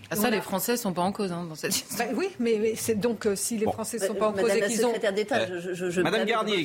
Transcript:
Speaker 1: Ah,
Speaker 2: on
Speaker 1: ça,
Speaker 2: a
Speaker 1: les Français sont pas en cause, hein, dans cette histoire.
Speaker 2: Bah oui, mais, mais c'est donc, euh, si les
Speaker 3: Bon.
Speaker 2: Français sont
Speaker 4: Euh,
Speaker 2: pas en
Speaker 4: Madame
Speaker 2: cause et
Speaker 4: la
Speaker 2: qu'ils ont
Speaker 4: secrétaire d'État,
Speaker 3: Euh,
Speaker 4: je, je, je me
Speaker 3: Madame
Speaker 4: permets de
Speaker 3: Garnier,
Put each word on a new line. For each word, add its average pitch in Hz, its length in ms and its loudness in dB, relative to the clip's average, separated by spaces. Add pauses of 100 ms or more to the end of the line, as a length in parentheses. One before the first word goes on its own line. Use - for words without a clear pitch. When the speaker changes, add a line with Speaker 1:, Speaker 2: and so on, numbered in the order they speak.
(100)
Speaker 1:
Ah, - 80 -2
Speaker 2:
on - 40 2
Speaker 1:
ça, 233 40 4
Speaker 2:
a 247 40 4
Speaker 1:
les 208 100 2
Français 196 360 -2
sont 208 160 -2
pas 170 100 0
en 190 100 2
cause, 196 180 -4
hein, 175 180 -6
dans 156 60 -10
cette 165 220 -2
histoire. - 320 -4
Speaker 2:
Bah 262 80 -2
oui, 349 100 0 (140)
mais, 233 200 2
mais 220 140 2
c'est 226 240 0
donc, 220 260 0
euh, 202 120 2
si 233 200 -2
les 202 80 0
Speaker 3:
Bon. 202 60 2
Speaker 2:
Français 214 300 -4
sont 196 160 0
Speaker 4:
Euh, - 20 -2
Speaker 2:
pas 214 100 4
en - 40 4
Speaker 4:
Madame 190 140 2
Speaker 2:
cause 196 100 4
et 226 60 4
Speaker 4:
la 202 40 2
Speaker 2:
qu'ils 226 180 2
ont 247 40 4
Speaker 4:
secrétaire 220 240 0
d'État, 214 240 0
Speaker 3:
Euh, 180 260 0
Speaker 4:
je, 180 120 -4
je, 180 160 -2
je 175 100 2
me 175 40 4
Speaker 3:
Madame 156 60 2
Speaker 4:
permets 196 140 2
de 202 60 0
Speaker 3:
Garnier, 214 340 2